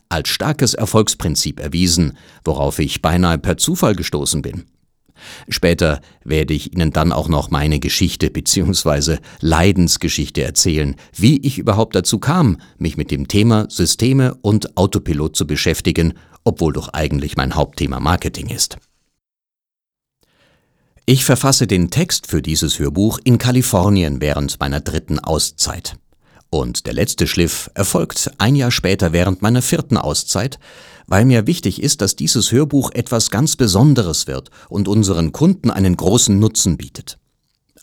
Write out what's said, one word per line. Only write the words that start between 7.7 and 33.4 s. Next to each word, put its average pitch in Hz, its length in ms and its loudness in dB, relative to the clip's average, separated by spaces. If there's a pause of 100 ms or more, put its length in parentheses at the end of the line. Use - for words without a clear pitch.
Geschichte - 500 -2
beziehungsweise 78 920 -2 (180)
Leidensgeschichte 80 1040 2
erzählen, 73 540 0 (180)
wie 135 320 4
ich 135 120 -4
überhaupt 110 360 0
dazu - 240 0
kam, 139 380 2 (200)
mich 80 200 -4
mit 73 160 -4
dem 71 160 -4
Thema 107 400 4
Systeme 127 720 0
und 104 340 0
Autopilot 85 600 0
zu 76 100 -2
beschäftigen, 82 680 0 (280)
obwohl 82 300 0
doch 71 160 -6
eigentlich 71 480 -4
mein 67 180 0
Hauptthema 67 460 -2
Marketing 87 480 -2
ist. - 300 -6 (2250)
Ich 131 180 4
verfasse 131 440 2
den 90 220 2
Text - 360 -2
für 78 160 -2
dieses 80 380 -2
Hörbuch 80 420 0
in 120 160 4
Kalifornien 98 840 2
während 71 380 -2
meiner 71 220 -2
dritten - 400 -4
Auszeit. - 760 -4 (560)
Und 64 340 -4
der 58 80 -8
letzte 80 340 -2
Schliff - 460 -2
erfolgt - 640 -2
ein 123 200 2
Jahr 127 140 0
später 92 440 0
während 92 260 2
meiner 120 220 2
vierten - 340 -2
Auszeit, - 640 -4 (480)
weil 98 180 4
mir 117 220 4
wichtig 131 360 -2
ist, - 200 -2
dass 95 120 0
dieses - 380 -2
Hörbuch 135 400 2
etwas 117 380 -2
ganz 139 260 0